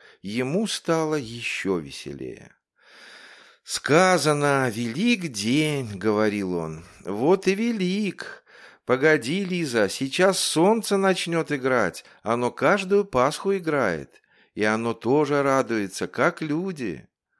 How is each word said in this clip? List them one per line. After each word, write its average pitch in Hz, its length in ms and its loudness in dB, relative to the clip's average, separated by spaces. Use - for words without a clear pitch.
ему 127 460 -2
стало 160 480 -2
еще 113 640 -4
веселее. 69 760 -12
«Сказано, 147 1040 2
велик 156 580 -2
день», — 131 720 -2
говорил 104 560 0
он, — 80 320 -6
«вот 147 440 0
и 190 80 0
велик. 202 880 -4
Погоди, 147 580 2
Лиза, 143 460 0
сейчас 180 500 0
солнце 202 560 2
начнет 170 560 0
играть, 127 540 0
оно 120 280 0
каждую 190 520 2
Пасху 147 500 0
играет, 135 680 -2
и 101 60 0
оно 113 320 0
тоже 143 480 2
радуется, 113 640 0
как 160 340 -2
люди». 151 680 -6